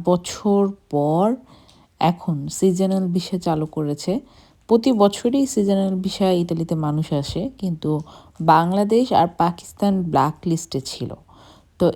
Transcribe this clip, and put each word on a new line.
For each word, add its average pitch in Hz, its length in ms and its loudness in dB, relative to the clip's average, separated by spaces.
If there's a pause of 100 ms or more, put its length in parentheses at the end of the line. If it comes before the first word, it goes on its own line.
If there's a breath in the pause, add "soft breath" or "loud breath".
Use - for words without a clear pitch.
বছর 196 640 0 (220)
পর 156 440 2 (680 soft breath)
এখন 156 480 -2
সিজনাল 190 580 0
ভিসা 180 320 -2
চালু 156 280 -2
করেছে। 151 540 -4 (480 soft breath)
প্রতি 226 240 4
বছরই 233 540 2
সিজনাল 196 480 0
ভিসা 190 360 0
ইটালিতে 175 440 0
মানুষ 156 380 -2
আসে, 165 460 -4
কিন্তু 156 420 -2 (420 loud breath)
বাংলাদেশ 196 680 4
আর 170 160 4 (100)
পাকিস্তান 185 640 -2
ব্ল্যাক 151 340 0 (100)
লিস্টে 160 340 -4
ছিল। - 340 -10 (640 loud breath)
তো 175 180 4